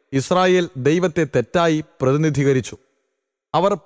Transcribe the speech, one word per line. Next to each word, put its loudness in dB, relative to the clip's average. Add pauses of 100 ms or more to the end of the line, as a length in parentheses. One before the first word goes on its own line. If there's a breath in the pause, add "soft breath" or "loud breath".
(120)
ഇസ്രായേൽ 0
ദൈവത്തെ 0
തെറ്റായി -2 (180)
പ്രതിനിധീകരിച്ചു. 0 (800)
അവർ 2